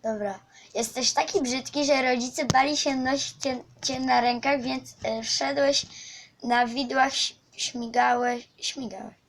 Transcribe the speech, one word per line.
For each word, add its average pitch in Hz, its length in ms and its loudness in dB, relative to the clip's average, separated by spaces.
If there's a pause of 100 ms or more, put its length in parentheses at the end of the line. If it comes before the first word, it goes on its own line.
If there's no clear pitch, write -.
Dobra. 208 360 -4 (360)
Jesteś 233 360 0
taki 320 300 0
brzydki, 262 440 -2
że 269 160 4
rodzice 254 440 0
bali 269 320 2
się 277 180 0
nosić 262 380 0 (100)
cię, 254 200 -2 (220)
cię 262 140 -2
na 254 220 4
rękach, 247 400 2
więc, 254 420 -6
e, 226 200 -2
wszedłeś 277 640 2 (580)
na 240 240 4
widłach, 262 460 0
ś-, - 220 -2 (220)
śmigałeś, 247 920 0 (100)
śmigałeś. - 560 -10 (160)